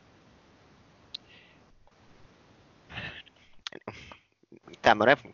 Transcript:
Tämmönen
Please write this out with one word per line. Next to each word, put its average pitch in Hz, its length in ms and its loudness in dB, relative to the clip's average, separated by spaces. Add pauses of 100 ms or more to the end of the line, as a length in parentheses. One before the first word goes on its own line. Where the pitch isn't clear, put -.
(4000)
Tämmönen 113 340 10 (180)